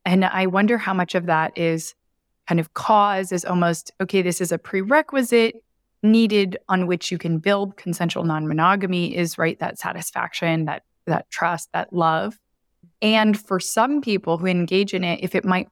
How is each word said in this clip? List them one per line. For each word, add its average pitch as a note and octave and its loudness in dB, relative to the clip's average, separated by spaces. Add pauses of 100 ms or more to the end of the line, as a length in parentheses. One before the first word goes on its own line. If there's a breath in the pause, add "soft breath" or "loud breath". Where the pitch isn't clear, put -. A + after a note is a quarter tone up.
And F#3 4
I F#3 0
wonder G#3 2
how G3 -4
much F3+ -2
of F3 -2
that D#3+ 0
is E3 -2 (540)
kind E3+ 2
of D#3+ -4
cause G3+ 2
is F3+ -4
almost, F3 0 (100)
okay, F#3 0
this F3 -2
is F3 -2
a E3 0
prerequisite A#3 0 (380)
needed G#3+ 4 (100)
on F#3 0
which F3 -4
you F3 -4
can E3+ -2
build G3+ 0
consensual E3+ -4
non-monogamy E3+ 0
is, E3+ -2
right, E3 -2
that - -6
satisfaction, - -4
that, D3+ -8 (200)
that - -4
trust, E3+ -4
that F3 -6
love. E3+ 0 (640)
And G#3+ 4
for F#3 -4
some C4+ 0
people F#3 -2
who E3+ -4
engage F#3 0
in F#3+ -2
it, E3+ -4
if F#3 -4
it F#3+ 0
might F#3 0